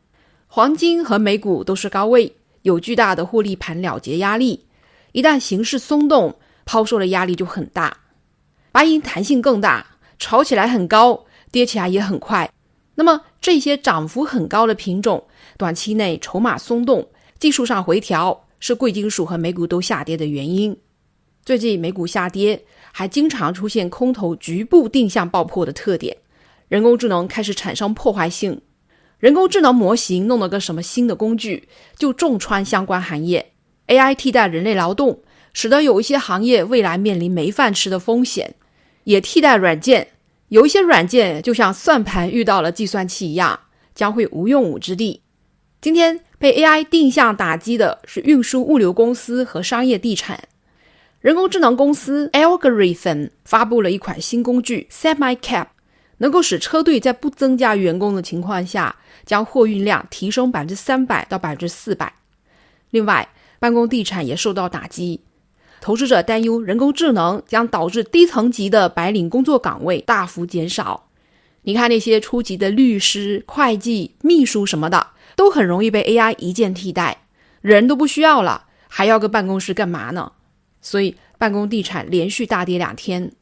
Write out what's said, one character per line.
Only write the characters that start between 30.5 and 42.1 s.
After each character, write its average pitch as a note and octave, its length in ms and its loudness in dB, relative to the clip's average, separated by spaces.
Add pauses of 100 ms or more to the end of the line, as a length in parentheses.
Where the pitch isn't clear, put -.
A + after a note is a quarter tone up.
什 F3 160 -6
么 E3+ 80 -8
新 A#3+ 240 -2
的 G#3 80 0
工 A3 220 -2
具， G#3+ 320 -8 (300)
就 C#4 160 -2
重 C4+ 240 0
创 G3 260 -4
相 F#3+ 220 -2
关 F#3 140 -2
行 D#3+ 220 -6
业。 E3+ 300 -4 (360)
A B3+ 100 6
I C4+ 160 4
替 C4 180 -2
代 G#3 140 4
人 E3+ 180 -4
类 G#3+ 100 0
劳 F3+ 200 0
动， C4 260 0 (320)
使 - 160 -6
得 C#4+ 140 4
有 A3 180 4
一 - 20 -4
些 C#4 140 -2
行 G3+ 260 -4
业 A3+ 220 4
未 A#3 160 2
来 F3 160 0
面 G3 240 0
临 F3 100 -2
没 E3+ 200 -2
饭 A3 220 2
吃 F#3+ 180 -4
的 F#3 80 -2
风 A#3 260 0
险， - 300 -6 (500)
也 G3 160 4
替 - 220 0
代 C4+ 140 6
软 F3 220 2
件。 A3+ 300 2 (420)
有 A3 140 8
一 D4+ 40 6
些 G4 120 4
软 A#3 280 4
件 F#3 340 2
就 A#3+ 100 0
像 G#3+ 220 2
算 C4+ 300 2
盘 F#3 260 -4